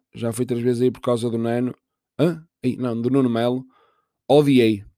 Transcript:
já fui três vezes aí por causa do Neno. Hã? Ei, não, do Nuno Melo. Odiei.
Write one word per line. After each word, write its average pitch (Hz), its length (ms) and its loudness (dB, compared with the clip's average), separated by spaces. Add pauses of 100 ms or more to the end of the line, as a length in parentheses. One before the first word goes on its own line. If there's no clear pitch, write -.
(140)
já 113 180 -6
fui 117 140 -6
três 120 180 -4
vezes 120 200 0
aí 127 80 4
por - 100 -12
causa 120 280 -2
do 113 80 -4
Neno. 117 380 -4 (420)
Hã? 165 280 -2 (180)
Ei, 127 140 -4
não, 120 220 -6
do 117 100 -2
Nuno 131 200 2
Melo. 123 360 -2 (600)
Odiei. 127 580 4 (120)